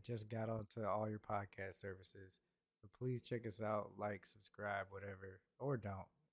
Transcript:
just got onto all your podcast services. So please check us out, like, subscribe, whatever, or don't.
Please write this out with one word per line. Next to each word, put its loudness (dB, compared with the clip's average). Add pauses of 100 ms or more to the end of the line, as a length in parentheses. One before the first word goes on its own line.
just -2
got 2
onto 0
all 6
your 0
podcast -2
services. -8 (420)
So -16 (100)
please 2
check 0
us -4
out, 4
like, 0
subscribe, -2
whatever, -8 (180)
or 2
don't. -2 (260)